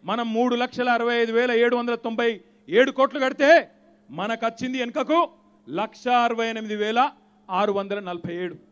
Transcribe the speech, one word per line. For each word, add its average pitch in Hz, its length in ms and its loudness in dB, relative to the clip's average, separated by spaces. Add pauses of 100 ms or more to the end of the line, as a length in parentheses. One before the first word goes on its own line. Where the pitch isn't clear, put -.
మనం 226 280 -4
మూడు 240 220 2
లక్షల 247 340 -2
అరవై 240 260 0
ఐదు 226 180 0
వేల 240 200 2
ఏడు 240 240 2
వందల 240 180 -2
తొంభై 233 460 -2 (280)
ఏడు 240 220 4
కోట్లు 269 300 0
కడితే 277 500 4 (400)
మనకచ్చింది 226 680 -6
వెనుకకు 294 500 0 (420)
లక్ష 208 380 -6
అరవై 233 380 2
ఎనిమిది 220 300 -6
వేల 226 340 0 (400)
ఆరు 202 220 0
వందల 196 280 -4
నలభై 180 340 -10
ఏడు. 175 220 -8 (160)